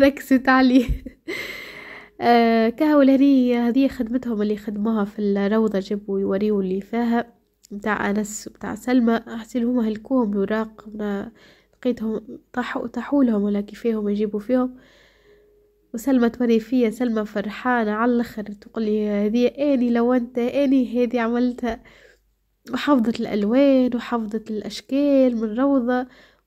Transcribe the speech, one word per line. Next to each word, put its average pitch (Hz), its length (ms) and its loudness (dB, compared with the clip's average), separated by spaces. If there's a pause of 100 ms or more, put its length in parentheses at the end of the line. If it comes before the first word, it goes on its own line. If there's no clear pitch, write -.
ركزت 269 440 2
عليه. 262 380 6 (1300)
آه، 233 480 4
كهو 294 340 4
لهني 262 540 4
هذه 240 320 2
خدمتهم 240 540 -4
اللي 208 140 0
خدموها 208 480 -2
في 202 140 -8
الروضة، 208 600 0
جابوا 196 420 -4
يوريوا 196 420 0
اللي 190 180 -2
فيها 233 540 -2 (360)
متاع 202 400 -4
أنس 214 380 -4
ومتاع - 260 -12
سلمى. 233 540 2
حصيلو 233 420 -4
هما 233 180 0
هلكوهم 220 440 -2
الوراق، 220 600 -4
أنا 208 380 -6 (440)
لقيتهم 220 600 -6 (140)
طاحوا، 254 340 -6
طاحوا 262 380 0
لهم 214 180 2
ولا 202 180 -2
كيفاهم 214 480 -4
يجيبوا 208 320 -2
فيهم. 254 360 -2 (1160)
وسلمى 240 360 0
توري 233 300 2
فيا، 240 300 0
سلمى 226 340 -2
فرحانة 214 680 -2
على 233 220 0
الآخر، 233 300 -4
تقول 208 420 -10
لي: 214 240 0
"هذه 214 380 0
أني 269 440 0
لو 233 220 2
أنت 247 260 -2
أني 247 680 0
هذه 240 160 -2
عملتها". 240 640 -2 (880)
وحفظت 233 480 0
الألوان 247 760 2
وحفظت 220 560 -6
الأشكال 262 840 0
من 220 240 -4
روضة. 254 460 0 (400)